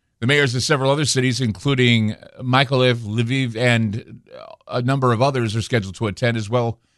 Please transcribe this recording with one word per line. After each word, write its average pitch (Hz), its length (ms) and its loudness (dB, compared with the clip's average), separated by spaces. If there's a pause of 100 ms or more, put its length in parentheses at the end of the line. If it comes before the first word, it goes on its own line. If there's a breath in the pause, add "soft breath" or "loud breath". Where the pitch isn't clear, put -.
(200)
The 113 60 -2
mayors 139 280 2
of 123 80 -2
several 135 280 2
other 147 140 0
cities, 127 380 0
including 117 720 2 (240)
Mykolaiv, 127 560 2
Lviv, 117 600 -4
and 113 680 -2 (440)
a 123 140 -4
number 127 320 2
of 110 80 0
others, 123 340 0
are 113 80 -2
scheduled 98 340 -2
to 113 100 -4
attend, 117 320 -2
as 101 100 -6
well 117 320 -2 (180)